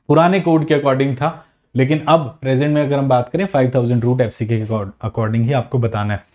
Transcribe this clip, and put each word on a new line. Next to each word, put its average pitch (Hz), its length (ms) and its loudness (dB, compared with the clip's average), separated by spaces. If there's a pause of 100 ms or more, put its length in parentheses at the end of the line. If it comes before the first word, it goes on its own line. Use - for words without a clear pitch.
पुराने 175 320 4
कोड 160 240 2
के 156 100 0
according 139 400 0
था, 147 320 -6 (300)
लेकिन 135 320 2
अब 151 340 0
प्रेजेंट 135 320 0
में 147 80 2
अगर 139 160 -2
हम 139 100 0
बात 123 200 2
करें, 190 180 -4
फ़ाइव 131 280 0
थाउजेंड 120 280 0
रूट 123 180 0
एफ़सीके 113 380 -2
के 110 60 -4
accord-, 104 460 -6
according 113 340 -2
ही 127 80 0
आपको 123 260 -2
बताना 104 360 -2
है। 95 100 -8 (100)